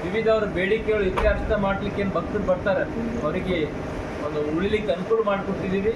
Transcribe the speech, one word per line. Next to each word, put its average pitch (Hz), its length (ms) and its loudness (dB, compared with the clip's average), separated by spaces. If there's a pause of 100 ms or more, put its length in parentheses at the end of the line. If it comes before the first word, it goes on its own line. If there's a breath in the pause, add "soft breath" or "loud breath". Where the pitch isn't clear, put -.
ವಿವಿಧ 214 300 0
ಅವ್ರ 214 220 2
ಬೇಡಿಕೆಗಳು 208 540 2
ಇತ್ಯರ್ಥ 202 560 2
ಮಾಡ್ಲಿಕ್ಕೆ 196 380 -2
ಏನು 180 140 -2
ಭಕ್ತರು 185 320 -2
ಬರ್ತಾರೆ, 180 340 2 (400)
ಅವರಿಗೆ 180 360 0 (640)
ಒಂದು 151 160 -2 (140)
ಉಳಿಲಿಕ್ಕೆ 208 400 2
ಅನುಕೂಲ 220 340 0
ಮಾಡಿಕೊಟ್ಟಿದ್ದೀವಿ. 196 640 0